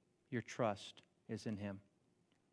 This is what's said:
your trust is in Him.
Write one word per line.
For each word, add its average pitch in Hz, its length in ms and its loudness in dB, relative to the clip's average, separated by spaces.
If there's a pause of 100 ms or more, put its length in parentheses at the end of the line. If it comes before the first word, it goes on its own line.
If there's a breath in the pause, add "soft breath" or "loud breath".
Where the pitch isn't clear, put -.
(320)
your 120 100 2
trust - 600 0 (260)
is 110 180 -4
in 110 120 0
Him. 98 240 -4 (720)